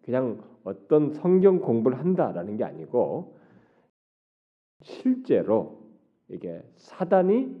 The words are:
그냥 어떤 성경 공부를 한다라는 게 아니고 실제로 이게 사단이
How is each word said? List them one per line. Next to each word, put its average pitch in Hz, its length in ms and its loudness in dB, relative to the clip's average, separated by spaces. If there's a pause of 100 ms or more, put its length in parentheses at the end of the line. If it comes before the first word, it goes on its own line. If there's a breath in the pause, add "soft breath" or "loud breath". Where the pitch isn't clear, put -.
그냥 123 380 -4 (220 loud breath)
어떤 147 480 0
성경 185 480 4
공부를 123 380 0
한다라는 110 580 -2
게 110 80 -4
아니고 110 720 -4 (1500 soft breath)
실제로 110 960 0 (480)
이게 85 340 -12 (140)
사단이 190 840 0